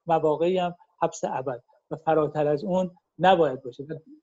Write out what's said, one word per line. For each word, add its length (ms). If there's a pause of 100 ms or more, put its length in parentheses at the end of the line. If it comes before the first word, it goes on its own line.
مواقعی 520
هم 160 (280)
حبس 220
ابد 380 (280)
و 60
فراتر 500
از 180
اون 260 (280)
نباید 440
باشه. 200
و 120 (280)